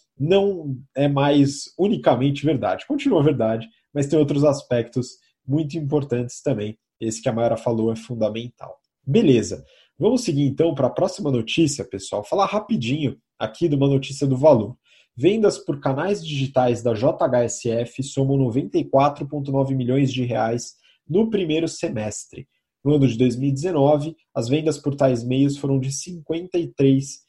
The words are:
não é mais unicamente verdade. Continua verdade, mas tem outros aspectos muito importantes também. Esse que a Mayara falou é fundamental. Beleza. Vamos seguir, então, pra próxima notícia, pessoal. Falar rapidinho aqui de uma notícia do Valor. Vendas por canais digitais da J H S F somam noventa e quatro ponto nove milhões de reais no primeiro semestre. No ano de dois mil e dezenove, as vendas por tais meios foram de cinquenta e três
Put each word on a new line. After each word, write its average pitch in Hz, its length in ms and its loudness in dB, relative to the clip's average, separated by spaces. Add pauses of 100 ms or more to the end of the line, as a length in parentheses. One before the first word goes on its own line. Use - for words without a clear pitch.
(180)
não 170 600 0 (180)
é 143 140 2
mais 143 540 2 (140)
unicamente 143 680 2
verdade. 107 420 -2
Continua 269 340 2
verdade, 113 460 0 (260)
mas 143 140 -2
tem 160 100 2
outros 147 280 2
aspectos 127 720 -2 (280)
muito 147 320 -2
importantes 139 640 -4
também. 110 360 -4 (200)
Esse 113 240 -6
que - 60 -2
a 123 60 -2
Mayara 113 240 0
falou 113 340 0
é 110 60 -4
fundamental. 113 800 -6 (280)
Beleza. 127 600 2 (340)
Vamos 240 240 2
seguir, 147 200 0
então, 151 320 0
pra 127 160 0
próxima 160 400 -2
notícia, 131 520 0
pessoal. 98 400 -8
Falar 190 220 0
rapidinho 156 720 -2 (220)
aqui 113 280 -2
de 147 80 2
uma 139 120 2
notícia 139 400 0
do 131 100 0
Valor. 123 400 4 (380)
Vendas 196 420 2
por 143 220 -6
canais 165 440 -2
digitais 127 600 0
da 117 100 2
J 139 320 0
H 123 180 2
S 117 260 -4
F 117 340 -2
somam 135 340 0
noventa 135 400 0
e 147 80 -2
quatro 143 420 2
ponto 143 240 -6
nove 135 220 0
milhões 131 400 0
de 127 100 -2
reais 117 520 -4 (340)
no 220 220 0
primeiro 165 360 -2
semestre. 131 800 -8 (360)
No 143 100 2
ano 139 140 4
de 113 100 0
dois 127 180 2
mil 135 140 -2
e - 20 0
dezenove, 147 640 2 (200)
as 120 120 -4
vendas 151 300 0
por 143 160 -4
tais 131 300 0
meios 135 340 0
foram 139 220 0
de 131 120 -4
cinquenta 170 680 -6
e 165 80 -4
três 135 600 2